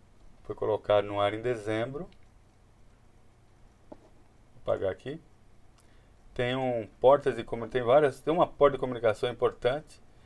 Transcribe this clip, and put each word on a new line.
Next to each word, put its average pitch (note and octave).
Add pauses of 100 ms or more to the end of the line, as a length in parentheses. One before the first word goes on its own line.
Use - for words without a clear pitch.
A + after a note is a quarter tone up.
(440)
foi G#2+
colocado G#2
no G#2
ar G2+
em A2
dezembro. A#2+ (1800)
Vou -
apagar F#2+
aqui. C3+ (1120)
Tem B2
um B2+ (140)
portas C3+
de A2+
comu-, A#2
tem B2+
várias, C3
tem D3+
uma E3
porta C#3+
de -
comunicação A#2+
importante. B2 (240)